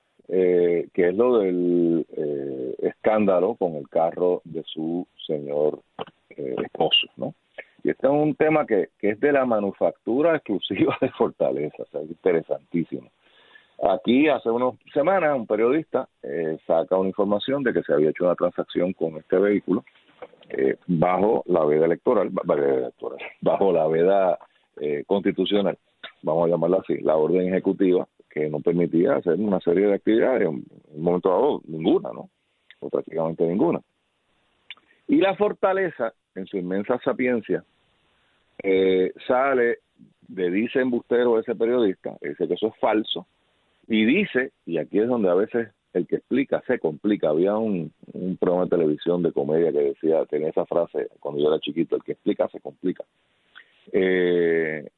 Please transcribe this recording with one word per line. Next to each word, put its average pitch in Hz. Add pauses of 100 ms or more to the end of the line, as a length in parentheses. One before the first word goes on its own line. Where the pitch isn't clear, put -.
(280)
eh, 87
que 90
es 90
lo 120
del, 87 (100)
eh, 69
escándalo 98
con 87
el 71
carro 85
de 80
su 82 (180)
señor, 73 (500)
eh, 65
esposo, - (100)
¿no? 62 (500)
Y -
este -
es 135
un 151
tema 156
que, 98 (100)
que 101
es 107
de 147
la 135
manufactura 110
<laughs> -
exclusiva 131
de 131
Fortaleza, 73
o -
sea, 73
es 78
interesantísimo. 80 (760)
Aquí 117
hace 123
unas 123 (180)
semanas 156
un 113
periodista, 123 (140)
eh, 78
saca 82
una 95
información 104
de 117
que 85
se 78
había 76
hecho 90
una 87
transacción 90
con 80
este 85
vehículo, 101 (680)
eh, 65 (100)
bajo 90
la 85
veda 76
electoral, 98
ba-, 92
ba-, 85
electoral, 67 (120)
<laughs> -
bajo 95
la 80
veda, 90 (420)
eh, 73
constitucional, 95 (440)
vamos 85
a 85
llamarla 87
así, 82
la 78
orden 85
ejecutiva 92 (220)
que 76
no 76
permitía 85
hacer 87
una 101
serie 90
de 101
actividades, 110
en 92
un 76
momento 90
dado 110
ninguna, 80
¿no? - (500)
O 71
prácticamente 80
ninguna. 110 (1300)
Y 143
la 180
Fortaleza, 190 (220)
en 95
su 101
inmensa 98
sapiencia, 120 (1000)
eh, 95 (160)
sale, 127 (540)
le 90
dice 110
embustero 120
a 110
ese 113
periodista, 113
dice 78
que 85
eso 104
es 110
falso, 110 (600)
y 110
dice, 131 (120)
y 82
aquí 76
es 110
donde 113
a 87
veces 110 (240)
el 87
que -
explica -
se 123
complica, 82
había 90
un, 98 (220)
un 90
programa 90
de 87
televisión 85
de 82
comedia 78
que 71
decía, 73
tenía 76
esa 85
frase 80 (100)
cuando 73
yo 76
era 78
chiquito, 73
"El -
que -
explica -
se -
complica". - (880)
Eh, 87